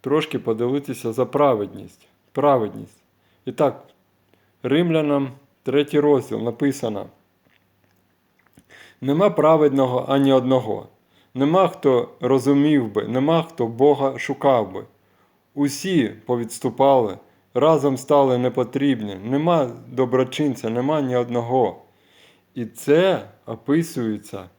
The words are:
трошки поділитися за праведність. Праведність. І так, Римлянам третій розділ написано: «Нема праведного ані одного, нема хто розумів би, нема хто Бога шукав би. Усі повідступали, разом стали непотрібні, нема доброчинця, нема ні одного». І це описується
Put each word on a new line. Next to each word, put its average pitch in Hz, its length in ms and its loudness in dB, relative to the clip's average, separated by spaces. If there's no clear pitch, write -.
трошки 139 380 -2
поділитися 120 720 -4
за 123 140 -2
праведність. - 800 -2
Праведність. 123 720 -2
І 127 80 -10
так, 139 320 -2
Римлянам 147 680 0
третій 143 380 0
розділ 131 400 2
написано: 113 680 -4
«Нема 156 300 2
праведного 139 760 2
ані 139 240 4
одного, 123 540 0
нема 165 340 2
хто 127 400 0
розумів 135 720 2
би, 104 160 -4
нема 143 340 0
хто 123 240 -6
Бога 131 520 2
шукав 127 540 0
би. 98 120 -12
Усі 143 580 -2
повідступали, 120 920 0
разом 143 420 2
стали 135 420 2
непотрібні, 123 840 -2
нема 143 460 0
доброчинця, 127 840 -2
нема 135 300 -2
ні 127 160 -2
одного». 120 680 -2
І 120 120 -8
це 156 600 0
описується 113 1040 -4